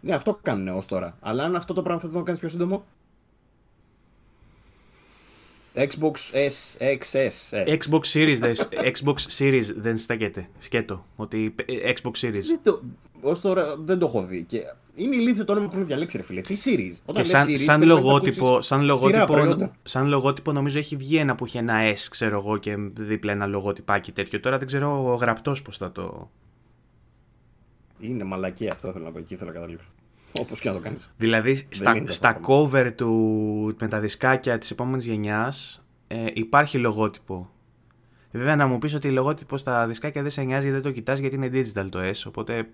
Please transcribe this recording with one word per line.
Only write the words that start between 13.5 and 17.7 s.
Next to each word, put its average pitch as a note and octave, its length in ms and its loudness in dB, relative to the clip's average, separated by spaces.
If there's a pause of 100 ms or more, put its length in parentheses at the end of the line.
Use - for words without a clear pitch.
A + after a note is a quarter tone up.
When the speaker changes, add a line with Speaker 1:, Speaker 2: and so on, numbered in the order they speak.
Speaker 1:
δεν E3 200 -2
το F3 80 2
έχω A#2 180 0
δει. F2+ 200 -8
Και... A2+ 180 -6 (320)
Είναι B3+ 220 -2
ηλίθιο A#3 280 2
το G3+ 80 0
όνομα G#3 160 0
που F3 60 -10
έχουν F#3+ 120 -2
διαλέξει, D3+ 300 -4
ρε F#2+ 60 -6
φίλε. F#2 180 -8
Τι C3+ 140 -6 (100)
Series; G#2 420 0
Όταν D3+ 80 -8
Speaker 2:
Και - 60 0
Speaker 1:
λες - 80 4
Speaker 2:
σαν, C#3 200 8
Speaker 1:
Series, D3 100 2
Speaker 2:
σαν D3 220 8